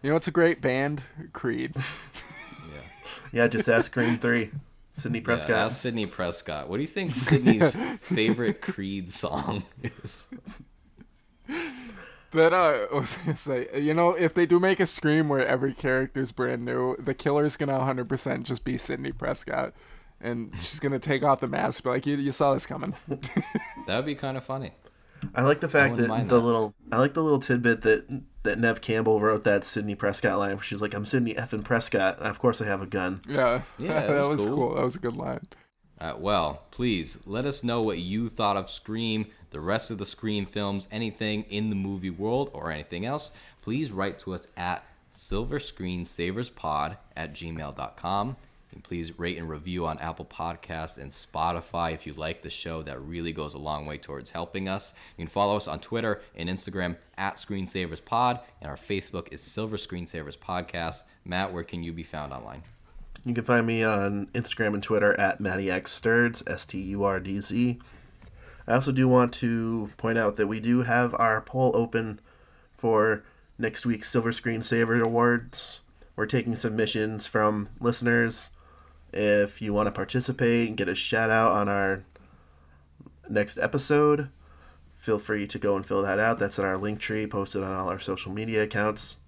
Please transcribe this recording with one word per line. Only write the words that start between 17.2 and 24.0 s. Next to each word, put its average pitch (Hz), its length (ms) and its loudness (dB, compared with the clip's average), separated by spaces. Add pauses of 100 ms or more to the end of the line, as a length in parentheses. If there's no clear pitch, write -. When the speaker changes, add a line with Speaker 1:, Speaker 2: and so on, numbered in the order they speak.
Speaker 1:
gonna 139 200 0
a 131 80 2
hundred 127 240 -2
percent 135 380 -2
just 123 180 -6
be 127 120 -2
Sidney 135 360 -4
Prescott. - 600 -4 (480)
And 117 360 -6
she's 85 240 -6
gonna 139 180 0
take 135 260 0
off 139 160 6
the 131 80 -2
mask, - 340 -2
be 127 60 -2
like, 123 180 0
"You, 143 100 0
you 139 140 0
saw 139 220 4
this 131 140 0
coming." - 340 -6
<laughs> - 80 -20 (800)
Speaker 2:
That 95 100 -2
would 131 100 -2